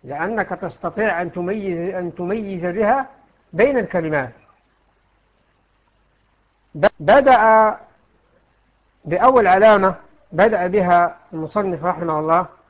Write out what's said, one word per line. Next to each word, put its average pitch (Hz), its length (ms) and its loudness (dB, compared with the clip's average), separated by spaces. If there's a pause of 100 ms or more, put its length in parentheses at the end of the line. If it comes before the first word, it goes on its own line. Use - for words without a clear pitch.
لأنك 175 440 -6
تستطيع 180 720 -6
أن 170 100 -8
تميز، 185 640 -6
أن 175 200 -8
تميز 190 500 -8
بها 220 420 -2 (460)
بين 247 260 2
الكلمات. 156 540 -4 (2500)
ب-، 156 120 -2 (140)
بدأ 220 760 4 (1300)
بأول 214 420 2
علامة 190 480 4 (380)
بدأ 180 340 0
بها 175 500 0 (160)
المصنف 165 520 -6
رحمه 165 340 -4
الله 160 280 0 (240)